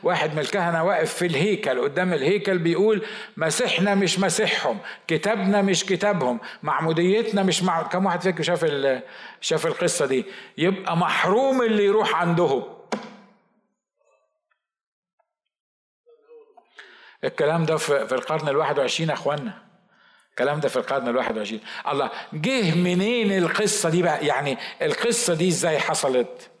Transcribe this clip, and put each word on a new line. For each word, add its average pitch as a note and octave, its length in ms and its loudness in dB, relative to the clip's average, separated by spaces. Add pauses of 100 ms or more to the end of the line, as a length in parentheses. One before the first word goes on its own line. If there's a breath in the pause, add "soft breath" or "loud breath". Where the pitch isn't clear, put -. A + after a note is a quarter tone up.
واحد D#3 300 0
من D3+ 60 -2
الكهنة E3+ 440 0
واقف E3 300 0
في - 120 -2
الهيكل، D#3+ 560 0
قدام F3 320 0
الهيكل، F#3 440 2
بيقول: E3+ 480 2 (320 loud breath)
"مسيحنا F3 580 0
مش F3+ 240 2
مسيحهم، F3 600 0 (280 loud breath)
كتابنا G3 540 2
مش G3 240 0
كتابهم، F3+ 540 0 (240 loud breath)
معموديتنا F3 800 2
مش E3+ 200 0
مع-". E3 200 0
كم F#3 220 0
واحد F3 160 0
فيكم E3+ 220 0
شاف E3+ 200 0
ال-، C#3 380 2 (400 loud breath)
شاف D#3+ 260 -2
القصة D#3 380 0
دي؟ C3 200 0 (320 loud breath)
يبقى F3 400 0
محروم A#3 640 2
اللي G#3+ 240 4
يروح G3+ 300 4
عندهم. E3 480 2 (4000 loud breath)
الكلام D#3 420 0
ده D#3+ 120 0
في، C#3 300 0
في C3 80 -2
القرن D3+ 320 -2
الواحد C#3+ 320 0
وعشرين C#3+ 300 0
يا D3 40 0
أخوانا، C#3 400 -4 (760 soft breath)
الكلام C#3+ 300 -2
ده C#3+ 100 0
في - 60 -6
القرن B2+ 320 -2
الواحد A#2 300 0
وعشرين. G#2+ 240 -6 (260 loud breath)
الله، C#3 240 -2 (220 loud breath)
جه F3+ 420 0
منين G3 640 2
القصة F3+ 520 0
دي E3+ 140 2
بقى؟ D3+ 220 0
يعني C#3 320 0 (240 loud breath)
القصة F3 520 0
دي E3+ 140 2
إزاي D#3+ 320 2
حصلت؟ B2+ 720 -2 (100)